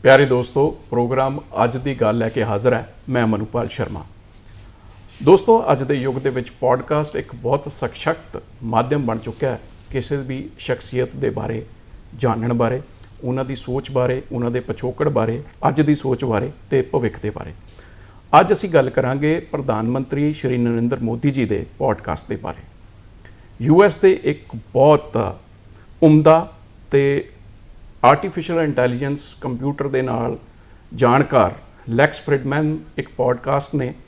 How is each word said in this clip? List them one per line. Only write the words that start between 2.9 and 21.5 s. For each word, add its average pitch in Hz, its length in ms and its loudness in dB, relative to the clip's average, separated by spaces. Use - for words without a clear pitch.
ਮੈਂ 120 180 0
ਮਨੂਪਾਲ 110 400 -4
ਸ਼ਰਮਾ। 92 380 -8
ਦੋਸਤੋ, 196 480 6
ਅੱਜ 135 120 0
ਦੇ 143 120 -2
ਯੁੱਗ 131 200 -4
ਦੇ 135 140 -2
ਵਿੱਚ 123 200 -6
ਪੌਡਕਾਸਟ 135 680 -2
ਇੱਕ - 200 -8
ਬਹੁਤ 139 360 -4
ਸਸ਼ਕਤ - 680 -6
ਮਾਧਿਅਮ 123 420 0
ਬਣ 113 120 -2
ਚੁੱਕਾ 117 300 -6
ਹੈ 120 120 -4
ਕਿਸੇ 135 260 -4
ਵੀ 135 320 -10
ਸ਼ਖਸੀਅਤ 127 560 -6
ਦੇ 135 140 -2
ਬਾਰੇ 113 360 -6
ਜਾਣਨ 113 360 -2
ਬਾਰੇ, 120 280 -2
ਉਹਨਾਂ 131 220 -4
ਦੀ 131 100 -8
ਸੋਚ 131 360 -8
ਬਾਰੇ, 127 300 0
ਉਹਨਾਂ 120 200 -2
ਦੇ 123 80 -2
ਪਿਛੋਕੜ 127 500 -4
ਬਾਰੇ, 117 340 -2
ਅੱਜ 139 140 0
ਦੀ 147 140 4
ਸੋਚ 131 300 -4
ਬਾਰੇ 120 260 -2
ਤੇ 135 120 2
ਭਵਿੱਖ 123 400 -2
ਦੇ 104 80 -6
ਬਾਰੇ। - 220 -12
ਅੱਜ 185 140 4
ਅਸੀਂ 190 160 -2
ਗੱਲ 139 200 4
ਕਰਾਂਗੇ 139 500 0
ਪ੍ਰਧਾਨ 123 480 -4
ਮੰਤਰੀ 139 460 -2
ਸ਼੍ਰੀ 127 240 -2
ਨਰਿੰਦਰ 120 420 0
ਮੋਦੀ 120 320 -2
ਜੀ 127 140 0
ਦੇ 107 200 -4